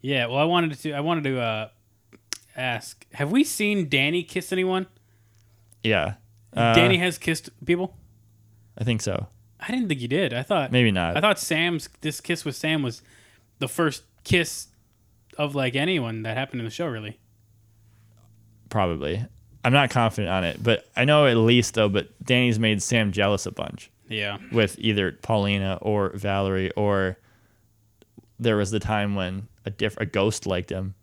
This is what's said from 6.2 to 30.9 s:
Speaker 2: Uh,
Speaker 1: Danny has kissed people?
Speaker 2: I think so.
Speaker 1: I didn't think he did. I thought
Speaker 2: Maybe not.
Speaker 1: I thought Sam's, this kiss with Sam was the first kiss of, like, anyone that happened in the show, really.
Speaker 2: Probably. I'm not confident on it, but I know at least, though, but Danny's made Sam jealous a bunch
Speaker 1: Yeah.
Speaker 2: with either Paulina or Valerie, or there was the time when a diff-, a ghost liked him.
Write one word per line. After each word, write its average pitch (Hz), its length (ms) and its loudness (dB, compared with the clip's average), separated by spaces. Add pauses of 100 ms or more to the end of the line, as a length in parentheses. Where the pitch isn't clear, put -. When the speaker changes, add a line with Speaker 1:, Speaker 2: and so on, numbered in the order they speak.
Speaker 2:
Uh, 117 180 4
Speaker 1:
Danny 180 240 6
has 175 200 -2
kissed - 320 -4 (160)
people? 175 300 -2 (800)
Speaker 2:
I 110 60 -6
think 113 180 0
so. - 260 -4 (320)
Speaker 1:
I - 120 -10
didn't 247 160 -2
think 139 140 -4
he 120 60 -6
did. 143 260 0
I 123 100 -4
thought 151 280 0
Speaker 2:
Maybe 120 200 6
not. 87 260 0
Speaker 1:
I 156 40 2
thought 202 180 2
Sam's, 165 500 -2 (120)
this 156 200 -6
kiss 170 220 -4
with 139 120 -6
Sam 156 280 -2
was 120 180 -4 (580)
the 135 80 -4
first - 360 -2 (200)
kiss - 440 0 (720)
of, 143 180 -2
like, 127 200 0
anyone 135 480 -2
that 110 140 -4
happened 135 240 -6
in 113 40 -6
the 110 60 -8
show, 170 160 -6
really. 107 300 -8 (1500)
Speaker 2:
Probably. 87 540 0 (420)
I'm 120 80 4
not 139 160 4
confident 110 400 0
on 95 140 0
it, 85 180 -4
but 113 340 0
I 123 100 2
know 147 200 6
at 120 120 4
least, 117 380 4
though, 110 140 4
but 98 200 0 (140)
Danny's 123 360 2
made 107 220 2
Sam 110 300 0
jealous 101 340 0
a 90 60 -6
bunch - 380 -10 (200)
Speaker 1:
Yeah. 104 280 -6 (140)
Speaker 2:
with 110 280 2
either 101 340 0
Paulina 101 680 0
or 104 340 0
Valerie, 98 560 0
or 98 460 0 (1200)
there 113 180 2
was 101 140 0
the 107 80 0
time 101 360 0
when 95 320 -4 (180)
a 104 40 -6
diff-, 104 280 -4
a 110 80 -4
ghost 104 400 0
liked 92 260 -2
him. 95 320 -6